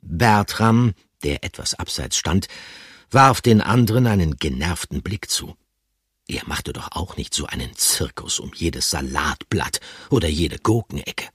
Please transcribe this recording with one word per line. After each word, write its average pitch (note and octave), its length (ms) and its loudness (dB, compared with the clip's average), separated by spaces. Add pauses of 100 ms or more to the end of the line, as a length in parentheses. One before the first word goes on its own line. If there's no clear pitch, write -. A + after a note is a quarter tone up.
Bertram, A2 920 4 (280)
der D2 220 -4
etwas - 300 -8
abseits - 420 -8
stand, F2 320 0 (640)
warf C3+ 300 6
den A2 200 6
anderen A#2+ 460 4
einen F2+ 300 2
genervten C#2+ 680 -4
Blick - 280 -8
zu. - 260 -6 (680)
Er - 200 -10
machte - 260 -8
doch - 200 -12
auch - 240 -8
nicht - 180 -8
so - 120 -4
einen - 300 -10
Zirkus - 640 -2
um C#2 160 -10
jedes - 360 -2
Salatblatt D2 920 -4 (280)
oder A2+ 200 2
jede D#2 300 -2
Gurkenecke. - 760 -2